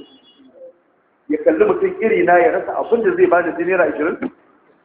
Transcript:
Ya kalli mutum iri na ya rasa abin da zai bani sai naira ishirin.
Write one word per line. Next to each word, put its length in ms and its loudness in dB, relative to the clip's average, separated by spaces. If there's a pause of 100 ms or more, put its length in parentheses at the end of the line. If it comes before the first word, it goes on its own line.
(1300)
Ya 160 -2
kalli 200 4
mutum 380 -2
iri 220 2
na 140 4
ya 140 4
rasa 260 -4
abin 240 0
da 140 0
zai 100 4
bani 300 2
sai 80 -4
naira 240 0
ishirin. 420 -6 (540)